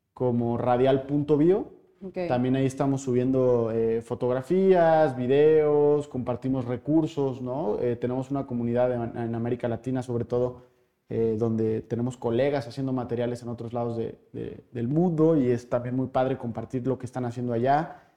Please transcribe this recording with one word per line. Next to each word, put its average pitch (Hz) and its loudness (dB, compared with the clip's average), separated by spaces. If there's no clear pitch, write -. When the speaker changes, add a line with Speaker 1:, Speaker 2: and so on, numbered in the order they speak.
Speaker 1:
como 120 0
radial 123 2
punto 147 0
bio. 180 2
Speaker 2:
Ok. 185 -12
Speaker 1:
También 127 0
ahí 135 2
estamos 135 -2
subiendo, 127 2
eh, 113 0
fotografías, 156 2
videos, 147 4
compartimos 127 -4
recursos, 139 0
¿no? 139 -4
Eh, 120 0
tenemos 127 -4
una 139 -2
comunidad 120 0
en, 117 -4
en 117 -4
América 120 -4
Latina, 127 -4
sobre 120 -4
todo, 123 -2
eh, 113 0
donde 110 0
tenemos 120 -6
colegas 131 0
haciendo 135 -6
materiales 120 -4
en 117 -12
otros 117 -10
lados 117 -4
de, 113 -6
de, 117 -10
del 117 -4
mundo 160 4
y 123 4
es 117 -2
también 123 -2
muy 131 -2
padre 131 0
compartir 117 -8
lo 127 0
que - -8
están 127 -6
haciendo 120 -4
allá. 139 0